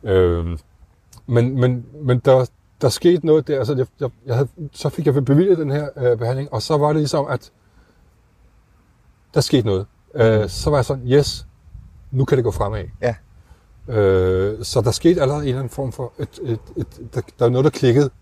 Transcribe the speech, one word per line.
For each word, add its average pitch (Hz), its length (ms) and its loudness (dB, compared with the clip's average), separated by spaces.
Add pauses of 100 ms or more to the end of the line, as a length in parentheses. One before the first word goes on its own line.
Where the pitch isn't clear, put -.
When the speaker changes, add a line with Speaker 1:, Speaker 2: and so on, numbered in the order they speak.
Speaker 1:
Øhm, 87 540 0 (680)
men, 123 340 0
men, 123 260 0 (160)
men 127 160 0
der, 131 260 4 (360)
der 139 80 2
skete 175 380 2
noget 156 220 2
der, 143 100 -2
altså, 127 160 -2
jeg, 127 120 -2 (140)
jeg, 131 100 -4 (160)
jeg 127 80 -4
havde, 131 140 0 (240)
så - 160 -6
fik 151 180 -4
jeg 139 180 2
bevilget 165 340 4
den 151 120 -2
her, 147 260 -2
øh, 123 220 2
behandling, 127 340 -4
og 113 100 -4
så 156 140 0
var 147 120 2
det 151 80 2
ligesom, 147 340 0
at - 200 -8 (1800)
der 151 60 2
skete 123 260 0
noget. 98 200 -2 (280)
Øh, 113 280 4
Speaker 2:
Mm. 101 60 -4
Speaker 1:
så - 220 -4
var 147 80 2
jeg 123 60 0
sådan, 135 220 -6
"Yes, 139 400 2 (640)
nu 135 140 0
kan 139 140 0
det 120 60 0
gå 127 60 -2
fremad." 104 340 -6 (180)
Speaker 2:
Ja. 120 120 -2 (800)
Speaker 1:
Øh, 95 720 2
så - 160 -2
der 113 100 0
skete 170 320 2
allerede 143 200 -2
en 143 60 -4
eller 127 120 -2
anden 127 140 -10
form 135 180 -6
for, 123 260 -10
et, 143 100 -8 (140)
et, 117 160 -6 (180)
et, - 100 -6 (280)
der, 127 60 -4
der - 240 -6
var 117 40 4
noget, 127 160 2
der 151 60 4
klikkede 131 400 2 (120)